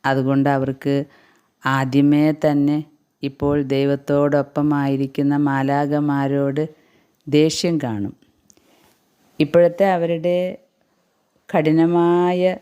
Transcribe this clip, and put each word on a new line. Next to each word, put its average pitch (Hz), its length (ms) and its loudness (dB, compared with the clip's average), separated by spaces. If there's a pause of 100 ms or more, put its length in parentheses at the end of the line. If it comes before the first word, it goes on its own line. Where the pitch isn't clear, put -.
അതുകൊണ്ട് 135 460 0
അവർക്ക് 135 440 -2 (680)
ആദ്യമേ 139 640 2 (160)
തന്നെ 143 320 0 (480)
ഇപ്പോൾ 143 320 -4 (160)
ദൈവത്തോടൊപ്പമായിരിക്കുന്ന 143 1700 0
മാലാഖമാരോട് 139 1160 -2 (640)
ദേഷ്യം 156 560 2
കാണും. 107 300 -6 (1300)
ഇപ്പോഴത്തെ 170 460 2 (100)
അവരുടെ 170 420 -2 (1120)
കഠിനമായ 175 1000 2 (100)